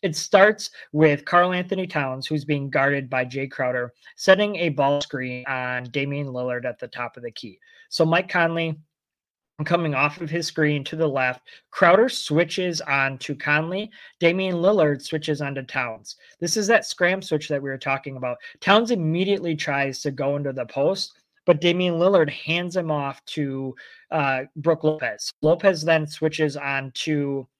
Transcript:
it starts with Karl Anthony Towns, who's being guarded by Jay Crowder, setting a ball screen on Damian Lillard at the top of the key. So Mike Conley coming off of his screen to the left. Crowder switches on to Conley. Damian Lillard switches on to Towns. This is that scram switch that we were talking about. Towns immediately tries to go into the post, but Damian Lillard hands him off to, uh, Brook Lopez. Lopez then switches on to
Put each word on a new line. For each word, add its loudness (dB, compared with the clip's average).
it -2
starts 4
with 4
Karl 4
Anthony -4
Towns, -4
who's -2
being -2
guarded 0
by -2
Jay -6
Crowder, -4
setting 4
a 0
ball 2
screen -8
on -4
Damian -4
Lillard -4
at -6
the -12
top -10
of -18
the -10
key. -16
So 2
Mike 0
Conley 0
coming 0
off -2
of -6
his -4
screen 0
to -10
the 2
left. -2
Crowder 6
switches -2
on 0
to -8
Conley. -2
Damian 2
Lillard 4
switches -4
on -6
to -8
Towns. -8
This -2
is -2
that 4
scram 0
switch -2
that -2
we -8
were -8
talking -6
about. -6
Towns 4
immediately 0
tries -4
to -4
go -2
into -4
the -6
post, -2
but 4
Damian 2
Lillard 4
hands -4
him -2
off -4
to, -6
uh, 0
Brook 0
Lopez. -2
Lopez 2
then 2
switches -2
on -6
to -2